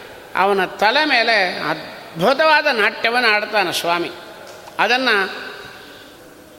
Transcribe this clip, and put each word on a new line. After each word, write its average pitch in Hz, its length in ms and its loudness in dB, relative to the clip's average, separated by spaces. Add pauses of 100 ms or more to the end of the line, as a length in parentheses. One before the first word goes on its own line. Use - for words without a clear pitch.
(360)
ಅವನ 196 280 2
ತಲೆ 233 400 2
ಮೇಲೆ 226 560 2
ಅದ್ಭುತವಾದ 269 1080 0
ನಾಟ್ಯವನ್ನು 233 640 2
ಆಡ್ತಾನೆ 208 440 0
ಸ್ವಾಮಿ. 170 380 -2 (680)
ಅದನ್ನು 220 720 0 (1120)